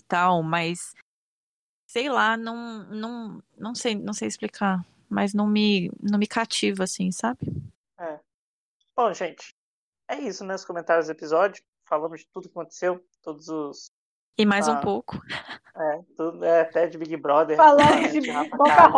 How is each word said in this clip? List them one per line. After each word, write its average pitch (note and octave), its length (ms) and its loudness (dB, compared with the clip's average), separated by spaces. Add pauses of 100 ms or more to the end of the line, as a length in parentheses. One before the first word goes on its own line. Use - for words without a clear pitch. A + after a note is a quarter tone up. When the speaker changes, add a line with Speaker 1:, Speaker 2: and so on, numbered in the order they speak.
Speaker 1:
tal, F3+ 360 2
mas, E3 500 -4 (920)
sei B3+ 220 -4
lá, A3 280 2
não, A3+ 520 -10
não, A3 540 -12 (140)
não A3 160 -10
sei, A3+ 220 -4
não G3+ 180 -8
sei G#3+ 140 -6
explicar, G3 580 -4 (240)
mas G3+ 240 -2
não G#3 140 0
me, G#3 520 2
não G#3 200 -2
me G#3 80 0
cativa, G#3 560 -2
assim, F#3 280 -4
sabe? A#3 280 -6 (600)
Speaker 2:
É. D#3+ 200 -12 (760)
Bom, A#3 180 2
gente, - 420 -10 (520)
é C#4+ 120 -8
isso, G#3 260 -8
né? F#3+ 100 -6
Os F#3+ 100 -12
comentários E3+ 420 -2
do D#3+ 40 -8
episódio. E3 520 -2 (220)
Falamos D#3+ 340 -4
de - 140 -20
tudo F#3 160 -16
que - 20 -20
aconteceu, F3+ 500 -6 (220)
todos D#3+ 240 -14
os D3+ 440 -10 (460)
Speaker 1:
E G#3+ 80 4
mais G#3 220 2
um A3+ 60 0
Speaker 2:
Ah. C#3+ 80 -2
Speaker 1:
pouco. - 380 -4 (560)
Speaker 2:
É, D#3 240 -4 (160)
tudo, E3+ 300 -6
é, E3 160 4
até E3 260 0
de D#3+ 100 -10
Big D#3+ 200 -8
Brother, D3+ 400 2
Speaker 3:
Falando D4 440 8
Speaker 2:
né, D#4 60 0
Speaker 3:
de D4+ 120 -2
Speaker 2:
de B3 120 -4
Rafa B3+ 240 -4
Speaker 3:
Boca C#4 200 4
Speaker 2:
Kalimann. - 220 10